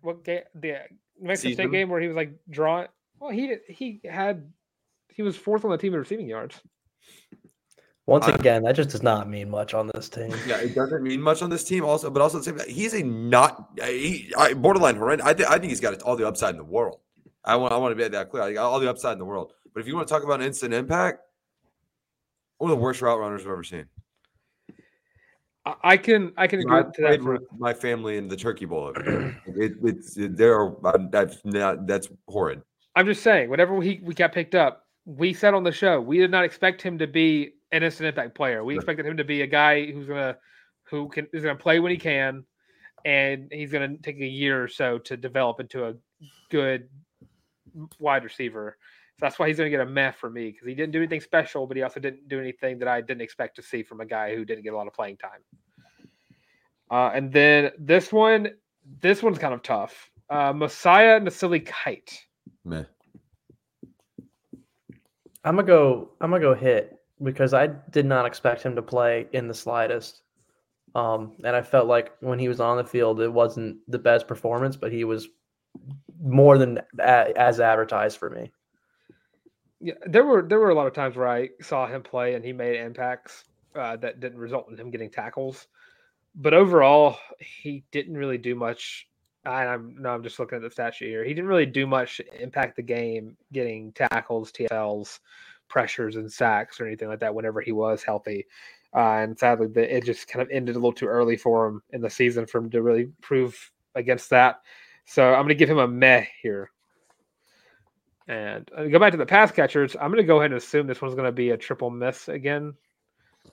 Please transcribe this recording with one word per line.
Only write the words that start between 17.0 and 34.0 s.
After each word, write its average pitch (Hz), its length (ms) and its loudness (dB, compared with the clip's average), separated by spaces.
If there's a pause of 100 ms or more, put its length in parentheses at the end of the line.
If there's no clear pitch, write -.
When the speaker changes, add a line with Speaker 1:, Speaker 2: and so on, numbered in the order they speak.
Speaker 2:
I 110 120 2
want, 123 160 0
I 120 60 0
want 127 120 0
to 110 60 -4
be 113 120 -2
that 101 220 -6
clear. - 140 -6
I 104 80 -4
got 113 180 -2
all 135 80 -2
the 131 100 0
upside 117 260 -4
in 95 40 -10
the 92 60 -12
world. 95 280 -10 (220)
But 107 60 -8
if 113 80 -12
you 156 80 -8
want 160 100 -6
to 156 80 -2
talk 151 80 0
about 143 180 0
an 131 60 -4
instant 127 260 -6
impact, 156 460 -2 (1400)
one 170 120 -2
of 147 80 4
the 117 40 -2
worst 127 200 -2
route 120 160 2
runners 104 240 -6
I've 98 60 -12
ever 87 160 -8
seen. 80 220 -14 (1800)
Speaker 1:
I, - 160 -6
I 185 140 6
can, 196 400 2
I 185 100 2
can 190 140 -2
Speaker 2:
You 131 60 -6
Speaker 1:
agree 131 140 4
Speaker 2:
know, 135 80 -2
I - 40 -16
Speaker 1:
to 151 100 -6
that 151 60 2
Speaker 2:
played 147 160 2
Speaker 1:
front. 127 160 -2
Speaker 2:
with 120 200 -18
my 120 140 -2
family 113 440 -4
in 101 100 -8
the 95 80 -8
Turkey 98 300 -6
Bowl 73 300 -8
every - 160 -4
year. - 300 -6
Speaker 1:
<clears throat> - 60 -20
Speaker 2:
It, 101 240 -2 (100)
it's, 110 340 -4
it, 98 200 -6
there 113 240 6
are, 95 160 -2 (180)
I'm, 95 160 -2
that's 101 340 -2
not, 98 440 -2
that's 98 200 -4 (200)
horrid. 82 340 -4 (320)
Speaker 1:
I'm 185 120 4
just 208 180 -2
saying, 156 260 4
whenever 180 320 0
he, 190 220 -4